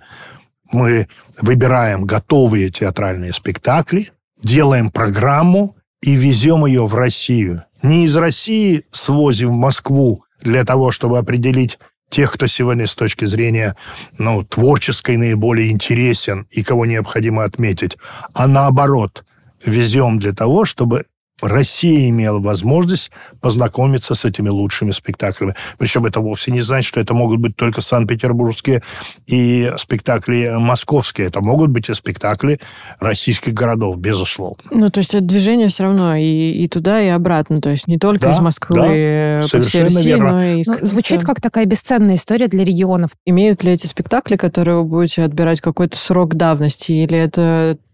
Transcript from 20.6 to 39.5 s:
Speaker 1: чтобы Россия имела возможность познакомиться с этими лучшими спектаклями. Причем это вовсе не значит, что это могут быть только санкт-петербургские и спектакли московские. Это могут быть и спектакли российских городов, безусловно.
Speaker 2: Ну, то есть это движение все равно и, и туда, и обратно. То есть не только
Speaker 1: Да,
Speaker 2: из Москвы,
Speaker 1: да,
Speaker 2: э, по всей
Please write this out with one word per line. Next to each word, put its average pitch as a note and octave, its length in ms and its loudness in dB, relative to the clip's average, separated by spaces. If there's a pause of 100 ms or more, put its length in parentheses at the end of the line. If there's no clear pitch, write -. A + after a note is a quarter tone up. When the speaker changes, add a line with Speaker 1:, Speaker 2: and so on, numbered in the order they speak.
Speaker 1:
чтобы A#2+ 400 -2 (360)
Россия C#3 680 2
имела A2 300 0
возможность B2 720 0 (300)
познакомиться B2 720 0
с - 80 -6
этими G#2 240 -2
лучшими G2+ 440 -2
спектаклями. G2 640 -6 (220)
Причем A#2+ 280 -2
это A2 160 -2
вовсе G#2+ 300 -4
не B2 100 0
значит, B2+ 260 -2
что - 140 -4
это A2 120 -2
могут A#2 280 2
быть A#2 160 -2
только A#2 240 -2
санкт-петербургские A#2+ 1000 -2 (460)
и B2 500 2
спектакли A#2+ 800 -2
московские. A#2+ 720 0
Это F#2 140 -4
могут D3 280 2
быть A#2+ 200 -2
и A2 60 -4
спектакли A#2 640 -2 (420)
российских A2 520 -2
городов, A2 440 -2
безусловно. F#2+ 720 -4
Speaker 2:
Ну, G#3+ 180 4
то G3+ 100 0
есть F#3+ 160 0
это G3 100 2
движение G3+ 420 2
все F#3+ 160 -2
равно F#3 320 2
и, D#3+ 360 0 (120)
и F3 60 0
туда, G3 320 0
и G3+ 60 2
обратно. E3+ 520 0
То C#3+ 120 -2
есть C#3+ 160 -2
не E3+ 100 2
только G3+ 300 2
Speaker 1:
Да, - 40 4
Speaker 2:
из D#3+ 80 4
Москвы, E3+ 380 0
Speaker 1:
да, E3+ 100 4
Speaker 2:
э, D3+ 540 2
по D3+ 60 -2
всей C3 160 2